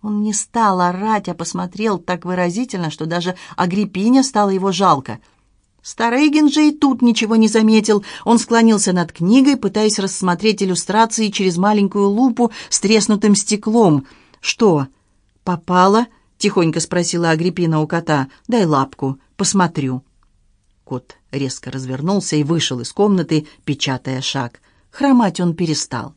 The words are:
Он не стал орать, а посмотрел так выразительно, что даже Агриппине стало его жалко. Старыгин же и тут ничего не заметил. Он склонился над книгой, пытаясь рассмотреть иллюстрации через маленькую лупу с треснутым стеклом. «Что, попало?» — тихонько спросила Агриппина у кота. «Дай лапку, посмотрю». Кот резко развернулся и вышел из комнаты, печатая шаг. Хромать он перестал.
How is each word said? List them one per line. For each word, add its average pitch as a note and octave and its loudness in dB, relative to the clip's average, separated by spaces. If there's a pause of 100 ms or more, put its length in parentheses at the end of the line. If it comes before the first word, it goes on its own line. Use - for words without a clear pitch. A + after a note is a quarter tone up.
Он G#3 -4
не G#3 -2
стал G3+ -2
орать, G3 -2
а F3 -6
посмотрел F#3 -6
так F3 -6
выразительно, F3+ -4
что D#3 -8
даже E3+ -4 (200)
Агриппине G3+ 0
стало G#3 0
его F#3+ 0
жалко. D#3+ 0 (640)
Старыгин C#4+ 2
же D4+ 4
и D4 4
тут C#4 0
ничего A#3 2
не A3 6
заметил. A3 4 (200)
Он A#3 4
склонился A3+ 2
над F3 -2
книгой, C4 2
пытаясь G#3+ -2
рассмотреть F#3+ -2
иллюстрации G#3 0
через F#3 -2
маленькую G3+ 2
лупу A#3 2 (180)
с - -4
треснутым G#3 2
стеклом. G#3 0 (340)
«Что, D#3 0 (560)
попало?» — F#3 2 (300)
тихонько F3 0
спросила F3 -2
Агриппина E3+ 0
у D3+ -2
кота. D#3 -2 (200)
«Дай A3+ 2
лапку, C3+ -2 (160)
посмотрю». E3 -2 (800)
Кот - -12 (140)
резко C#3 -6
развернулся C#3 -4
и D3+ 2
вышел C#3+ -2
из - -12
комнаты, F3 0 (180)
печатая C3 -4
шаг. B2+ -8 (300)
Хромать A#3+ 2
он F3 0
перестал. C#3+ -6